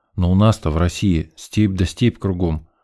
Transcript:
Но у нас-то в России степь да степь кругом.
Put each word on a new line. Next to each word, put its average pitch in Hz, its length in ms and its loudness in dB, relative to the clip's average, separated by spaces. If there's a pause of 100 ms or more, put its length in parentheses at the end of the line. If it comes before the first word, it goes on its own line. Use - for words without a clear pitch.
(160)
Но 90 160 0
у 92 40 2
нас-то 104 340 2
в 76 80 -2
России 87 580 0
степь 107 360 -2
да 95 140 -2
степь - 340 -2
кругом. 90 480 -4 (160)